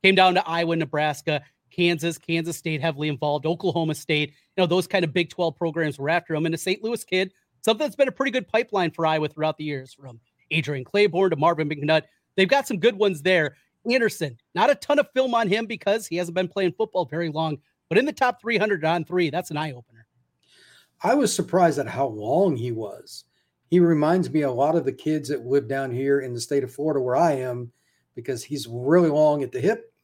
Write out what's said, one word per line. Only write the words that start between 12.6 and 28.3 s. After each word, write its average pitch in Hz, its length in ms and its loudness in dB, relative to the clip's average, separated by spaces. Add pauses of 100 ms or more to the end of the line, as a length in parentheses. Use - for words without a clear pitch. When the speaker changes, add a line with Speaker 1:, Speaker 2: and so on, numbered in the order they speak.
Speaker 1:
some 214 120 -4
good 208 180 2
ones 185 260 0
there. 165 340 2 (340)
Anderson, 208 480 0 (160)
not 220 160 4
a 277 60 4
ton 294 220 0
of 285 140 0
film 254 220 0
on 226 140 2
him 220 180 0
because 208 400 -4
he 165 100 -6
hasn't 175 200 -4
been 185 120 0
playing 185 240 -2
football 190 320 -4
very 165 260 -6
long, 156 280 -4 (300)
but 170 100 4
in 254 60 4
the 302 80 -2
top 247 280 -2
three 226 180 -2
hundred 196 260 0
On 165 200 0
Three, 175 260 0
that's 170 200 -6
an 151 60 -6
eye-opener. 131 500 -10 (960)
Speaker 2:
I 214 120 2
was 277 200 2
surprised 175 440 2
at 117 100 -4
how 135 180 -2
long 127 500 0
he 120 140 -4
was. 110 540 -10 (460)
He 175 100 6
reminds 165 500 4
me 151 120 0
a 139 100 0
lot 143 240 2
of 147 80 0
the 135 80 -2
kids 147 380 -4
that 120 160 -6
live 135 200 0
down 135 240 -4
here 135 300 0
in 127 140 -10
the 117 60 -8
state 139 220 -2
of 127 100 -10
Florida 147 280 -2
where 127 160 0
I 165 160 4
am, 123 400 -6 (420)
because 120 300 -8